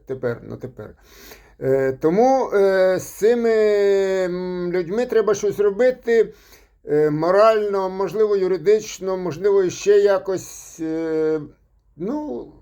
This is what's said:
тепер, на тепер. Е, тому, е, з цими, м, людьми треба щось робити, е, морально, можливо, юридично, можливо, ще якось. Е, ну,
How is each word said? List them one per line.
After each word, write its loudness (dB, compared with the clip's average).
тепер, -6
на -14
тепер. -16
Е, 0
тому, 2
е, 2
з -8
цими, 0
м, -4
людьми -2
треба 0
щось -2
робити, 0
е, 2
морально, 2
можливо, 0
юридично, -2
можливо, 0
ще 2
якось. -2
Е, -2
ну, -8